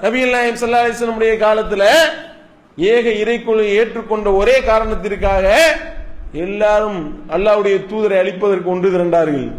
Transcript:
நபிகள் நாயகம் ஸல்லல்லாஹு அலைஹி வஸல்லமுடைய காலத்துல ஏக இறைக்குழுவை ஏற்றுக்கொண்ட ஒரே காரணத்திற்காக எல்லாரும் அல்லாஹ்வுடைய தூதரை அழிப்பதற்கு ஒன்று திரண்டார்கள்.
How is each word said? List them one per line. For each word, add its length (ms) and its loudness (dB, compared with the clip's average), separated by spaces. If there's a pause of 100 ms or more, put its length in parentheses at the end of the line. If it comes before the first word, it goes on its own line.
நபிகள் 280 0
நாயகம் 260 0
ஸல்லல்லாஹு 200 -2
அலைஹி 240 2
வஸல்லமுடைய 340 0
காலத்துல 520 0 (920)
ஏக 320 2
இறைக்குழுவை 580 0
ஏற்றுக்கொண்ட 680 0
ஒரே 280 4
காரணத்திற்காக 1120 2 (580)
எல்லாரும் 960 -2
அல்லாஹ்வுடைய 600 2
தூதரை 260 0
அழிப்பதற்கு 460 0
ஒன்று 260 0
திரண்டார்கள். 680 0